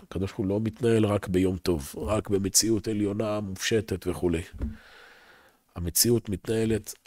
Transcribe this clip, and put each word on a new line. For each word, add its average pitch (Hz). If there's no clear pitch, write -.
הקדוש 95
ברוך -
הוא 104
לא 101
מתנהל 110
רק 101
ביום 92
טוב, 80
רק 101
במציאות 98
עליונה 104
מופשטת 98
וכולי. 85
המציאות 107
מתנהלת 110